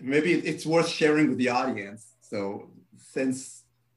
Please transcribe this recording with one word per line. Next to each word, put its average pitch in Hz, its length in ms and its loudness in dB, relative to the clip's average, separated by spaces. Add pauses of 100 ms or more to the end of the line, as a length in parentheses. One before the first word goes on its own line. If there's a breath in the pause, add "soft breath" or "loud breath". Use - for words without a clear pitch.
maybe 151 320 2
it's 151 340 -2
worth 160 220 4
sharing 151 400 4
with 127 100 -2
the 123 100 2
audience. 110 720 -4
So 101 500 -8 (260)
since, - 640 -6 (340)